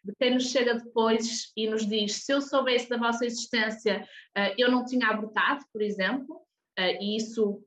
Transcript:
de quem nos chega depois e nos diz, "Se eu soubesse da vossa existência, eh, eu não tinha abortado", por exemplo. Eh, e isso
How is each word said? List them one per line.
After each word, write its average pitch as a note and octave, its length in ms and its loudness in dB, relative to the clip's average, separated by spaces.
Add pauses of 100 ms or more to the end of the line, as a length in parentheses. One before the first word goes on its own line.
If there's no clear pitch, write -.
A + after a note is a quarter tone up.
de G3+ 160 -8
quem B3 140 4
nos B3+ 180 0
chega A#3+ 220 4
depois A3+ 840 0
e A3 140 0
nos A3 180 0
diz, G#3 380 -2
"Se C#4 80 0
eu C#4 80 2
soubesse B3+ 480 0
da A#3+ 80 -2
vossa A#3 280 0
existência, A3 800 -2 (300)
eh, G3+ 220 0
eu B3 120 4
não B3 140 4
tinha A#3+ 240 0
abortado", G#3+ 640 0
por G#3+ 100 -4
exemplo. G3+ 600 -2 (340)
Eh, F#3 260 0
e G#3 140 -2
isso A3 520 -2